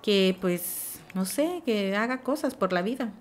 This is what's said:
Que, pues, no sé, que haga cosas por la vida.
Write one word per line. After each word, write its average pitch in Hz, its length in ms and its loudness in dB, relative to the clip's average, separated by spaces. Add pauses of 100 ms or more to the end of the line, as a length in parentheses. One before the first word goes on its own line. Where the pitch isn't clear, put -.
Que, 190 400 4
pues, - 580 -2 (140)
no 190 120 0
sé, 330 380 0
que 202 320 0
haga 240 280 0
cosas 269 320 -2
por 185 180 0
la 175 80 2
vida. 226 400 -4